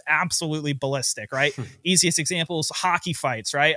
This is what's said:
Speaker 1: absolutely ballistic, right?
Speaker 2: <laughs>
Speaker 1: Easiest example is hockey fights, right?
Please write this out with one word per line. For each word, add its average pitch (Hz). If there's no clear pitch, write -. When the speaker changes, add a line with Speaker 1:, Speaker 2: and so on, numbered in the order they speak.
Speaker 1:
absolutely 151
ballistic, 131
right? 139
Speaker 2:
<laughs> -
Speaker 1:
Easiest 170
example 165
is -
hockey 175
fights, 120
right? 147